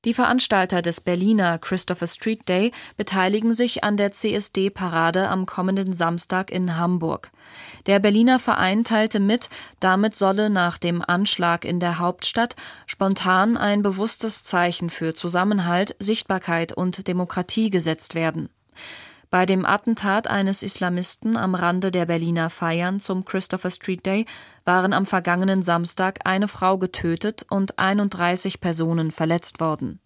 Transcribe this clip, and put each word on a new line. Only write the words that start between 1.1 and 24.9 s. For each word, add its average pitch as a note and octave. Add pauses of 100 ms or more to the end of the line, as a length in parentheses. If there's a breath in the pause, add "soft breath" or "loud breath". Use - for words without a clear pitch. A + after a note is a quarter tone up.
Christopher F3+
Street -
Day G3 (240 loud breath)
beteiligen G3+
sich A#3+
an G#3
der G3+
C-S-D-Parade F#3+
am F#3
kommenden F#3+
Samstag F3
in F3+
Hamburg. E3+ (560 loud breath)
Der G3
Berliner A3+
Verein G3+
teilte A3
mit, G3+ (300 loud breath)
damit G3
solle G3+
nach F3+
dem E3+
Anschlag F3
in F3
der E3+
Hauptstadt F3+ (300 loud breath)
spontan F#3+
ein G#3
bewusstes G3+
Zeichen F3
für D#3+
Zusammenhalt, F3+
Sichtbarkeit F#3+
und F#3
Demokratie F3+
gesetzt E3
werden. D#3+ (840 loud breath)
Bei F#3
dem F#3
Attentat G#3
eines G3
Islamisten F#3
am F#3
Rande F3+
der F3
Berliner E3
Feiern F3
zum F#3+
Christopher F#3+
Street F#3
Day G3+ (380 loud breath)
waren F#3